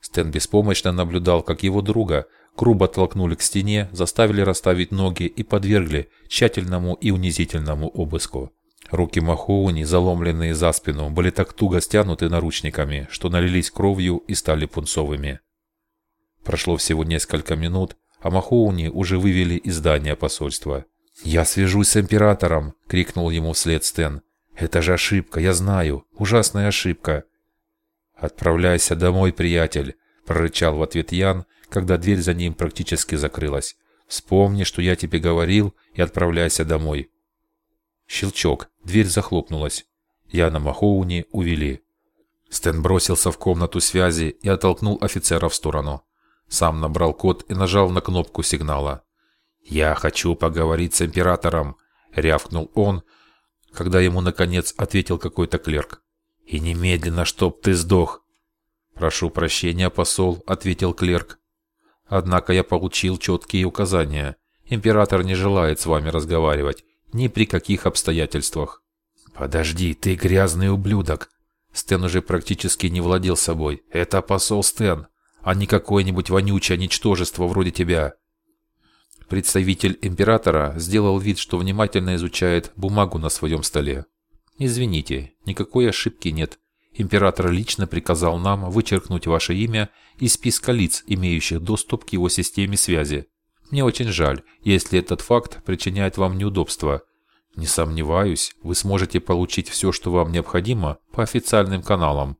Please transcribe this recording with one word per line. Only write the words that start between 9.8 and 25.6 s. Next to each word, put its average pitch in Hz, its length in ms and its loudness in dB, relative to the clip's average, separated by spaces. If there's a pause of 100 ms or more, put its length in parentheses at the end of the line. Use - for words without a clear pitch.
заломленные 85 720 2
за 82 180 2
спину, 73 380 -4
были 90 200 2
так - 220 -2
туго 90 280 2
стянуты 92 480 0
наручниками, 76 840 -2
что - 180 -6
налились 87 420 2
кровью 92 480 2 (100)
и 69 60 -2
стали 76 320 0
пунцовыми. 73 760 -4 (1040)
Прошло 85 320 -2
всего 78 280 0
несколько 80 520 -2
минут, 85 400 -2 (240)
а 85 100 -4
Махоуни 95 580 2
уже 92 300 -2
вывели 90 360 2
из 87 220 -4
здания 76 400 0
посольства. 71 680 -6 (380)
«Я 80 220 2
свяжусь 95 440 2
с - 80 4
императором!» 92 760 2 (120)
крикнул 87 440 0
ему 82 220 0
вслед 80 320 0
Стэн. 73 380 -2 (320)
«Это 85 280 -2
же 85 100 2
ошибка, 90 480 0
я 92 140 2
знаю, 87 580 0